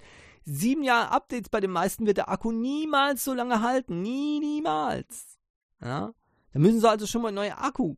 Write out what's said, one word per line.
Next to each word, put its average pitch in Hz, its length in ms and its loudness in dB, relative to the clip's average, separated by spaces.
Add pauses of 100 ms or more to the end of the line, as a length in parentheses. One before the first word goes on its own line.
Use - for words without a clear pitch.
(440)
Sieben 226 400 0
Jahre 240 280 2
Updates, 247 380 -2
bei 226 100 0
den 190 120 0
meisten 185 340 0
wird 208 120 4
der - 120 -2
Akku 226 220 -2
niemals 277 720 0
so 262 100 -2
lange 240 280 0
halten. 240 400 -2
Nie, 277 380 -2
niemals. 302 960 -4 (440)
Ja? 165 320 -6 (380)
Da 135 80 -2
müssen 220 200 6
sie 226 100 6
also 214 160 0
schon 233 160 -2
mal 226 100 -2
neue 202 260 -4
Akku 254 400 -4